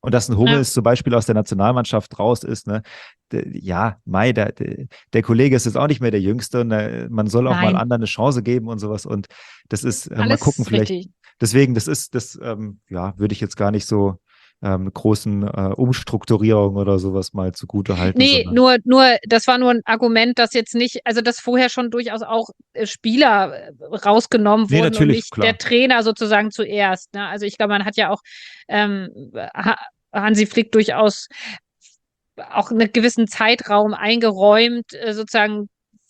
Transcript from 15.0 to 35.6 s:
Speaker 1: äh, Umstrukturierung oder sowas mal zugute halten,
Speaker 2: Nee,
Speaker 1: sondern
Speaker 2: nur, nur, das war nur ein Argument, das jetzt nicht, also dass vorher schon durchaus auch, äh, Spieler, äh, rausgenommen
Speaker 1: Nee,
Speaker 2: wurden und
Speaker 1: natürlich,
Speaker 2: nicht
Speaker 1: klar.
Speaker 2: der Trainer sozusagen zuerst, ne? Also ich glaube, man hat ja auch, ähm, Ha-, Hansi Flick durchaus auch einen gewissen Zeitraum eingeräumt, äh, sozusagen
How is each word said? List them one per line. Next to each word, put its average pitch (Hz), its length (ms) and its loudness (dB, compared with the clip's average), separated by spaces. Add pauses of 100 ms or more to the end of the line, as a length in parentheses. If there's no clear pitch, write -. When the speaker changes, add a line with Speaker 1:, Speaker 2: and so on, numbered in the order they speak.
Speaker 1:
äh, 98 320 -4
Umstrukturierung 107 1000 0
oder 98 220 0
sowas 95 340 -4
mal 92 200 -4
zugute 101 440 -6
halten, 92 220 -2
Speaker 2:
Nee, 262 260 4
Speaker 1:
sondern 180 100 -6
Speaker 2:
nur, 254 300 6
nur, 254 320 6 (100)
das 226 200 2
war 254 100 4
nur 247 140 2
ein 240 160 2
Argument, 226 520 2
das 233 140 2
jetzt 226 220 -4
nicht, 240 300 -2
also 233 180 -2
dass 233 180 -2
vorher 247 300 2
schon 240 200 -4
durchaus 226 300 -6
auch, 226 300 -4 (240)
äh, 214 120 -4
Spieler, 220 680 2
äh, - 180 -16 (320)
rausgenommen 214 640 4
Speaker 1:
Nee, 139 80 2
Speaker 2:
wurden 165 120 4
und - 40 -2
Speaker 1:
natürlich, 147 240 4
Speaker 2:
nicht - 140 -8
Speaker 1:
klar. - 160 0
Speaker 2:
der 226 100 0
Trainer 247 460 2
sozusagen 214 480 0
zuerst, 202 640 -4
ne? 202 120 -8
Also 202 200 -8
ich 202 100 -8
glaube, 208 160 -2
man 202 140 -2
hat 214 100 -6
ja 202 140 0
auch, 208 100 -4 (480)
ähm, 202 400 -2 (260)
Ha-, 185 440 -6 (340)
Hansi 208 320 0
Flick 220 280 -2
durchaus 214 560 2 (1200)
auch - 200 -2
einen 220 220 0
gewissen 233 360 0
Zeitraum 214 680 0
eingeräumt, 226 960 2
äh, 214 220 -8
sozusagen 214 540 -2 (420)